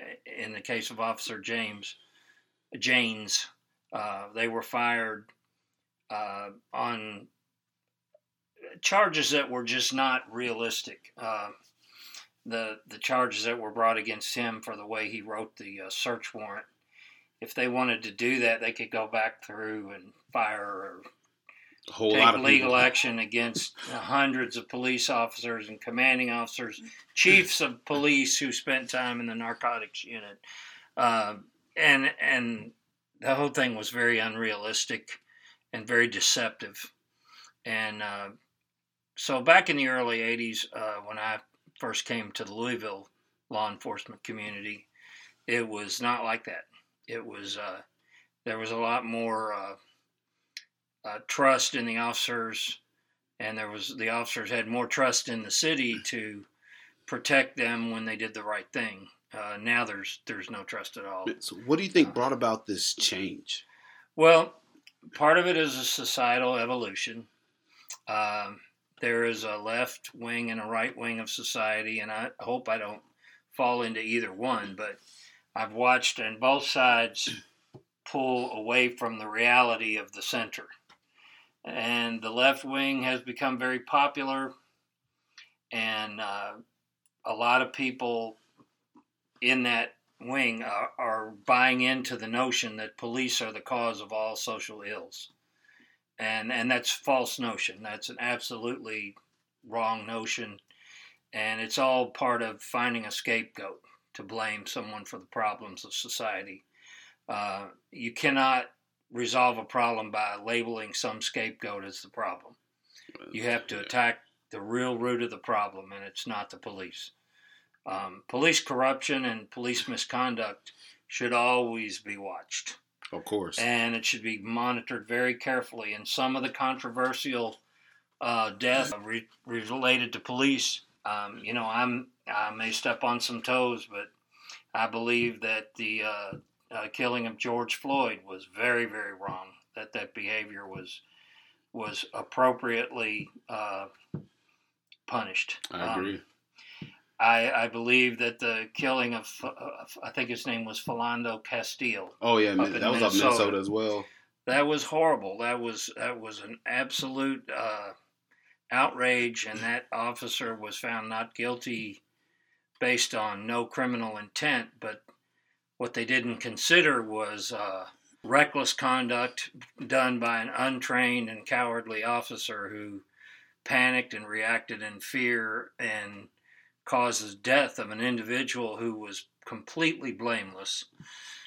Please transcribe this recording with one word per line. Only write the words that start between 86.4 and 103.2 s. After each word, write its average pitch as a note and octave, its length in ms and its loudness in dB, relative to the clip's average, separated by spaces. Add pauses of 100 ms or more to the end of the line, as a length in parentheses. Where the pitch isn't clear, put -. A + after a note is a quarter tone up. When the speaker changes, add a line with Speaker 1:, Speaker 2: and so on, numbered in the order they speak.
Speaker 1:
a A2+ 100 -2
lot A#2+ 260 6
of C3 120 0
people A#2+ 640 -2 (1040)
in B2+ 240 4
that A#2 300 0 (260)
wing A#2+ 420 0
are, A2+ 360 -2
are A2 320 -2 (140)
buying B2+ 360 6
into B2+ 360 2
the A2 120 -6
notion A#2+ 480 0
that A2 200 -8
police A#2+ 460 -2
are A2 100 -4
the G#2 80 -10
cause A#2 400 0
of G#2 120 -10
all A2 240 0
social G#2+ 460 -6
ills. G2+ 500 -10 (880)
And, A2 340 -2
and B2 180 2
that's B2 280 2
a - 40 -14
false C3 360 2
notion. G#2+ 440 -4
That's G#2+ 260 -10
an A#2+ 120 -12
absolutely A#2 960 -4 (520)
wrong A2+ 380 -2
notion. A2 520 -6 (760)
And A2 280 -2
it's A2 180 -2
all C3 320 4
part A#2+ 320 0
of A2 200 -6
finding A#2+ 420 -2
a G#2+ 60 -10
scapegoat G#2+ 680 -4 (340)